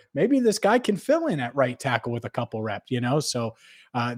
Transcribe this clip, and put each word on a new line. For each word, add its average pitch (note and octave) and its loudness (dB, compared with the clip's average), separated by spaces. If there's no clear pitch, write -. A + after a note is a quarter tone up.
maybe A#3 2
this A3 2
guy A3 4
can G#3 0
fill D#4+ 0
in D#3 -2
at B2 -6
right B2+ 2
tackle A#2+ -2
with A#2 -4
a A2 -8
couple A2 -6
reps, G#2+ -6
you A#2+ -2
know? C3 2
So, A#2 -4
uh, A#2+ -2